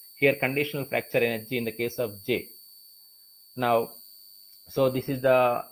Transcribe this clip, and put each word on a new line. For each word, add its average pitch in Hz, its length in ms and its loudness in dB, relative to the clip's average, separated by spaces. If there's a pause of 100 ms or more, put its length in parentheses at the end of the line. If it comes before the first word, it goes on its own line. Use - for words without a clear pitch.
(160)
Here, 139 200 4
conditional 139 500 -2
fracture 123 340 -2
energy 117 380 -2
in 117 60 -4
the 113 80 -6
case 117 280 -6
of 101 260 -6
J. 110 220 -2 (1080)
Now, 117 340 2 (800)
so 135 200 2
this 127 200 -4
is 131 120 -4
the, 127 500 4